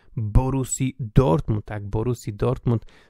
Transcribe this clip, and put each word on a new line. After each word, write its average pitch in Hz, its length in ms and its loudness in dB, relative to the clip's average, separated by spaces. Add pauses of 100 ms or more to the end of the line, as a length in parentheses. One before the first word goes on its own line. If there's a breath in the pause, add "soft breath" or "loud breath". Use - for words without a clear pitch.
(160 soft breath)
Borussii 131 840 0
Dortmund, 131 640 2
tak? 104 220 -10
Borussii 110 480 -4
Dortmund 120 520 -2 (240 soft breath)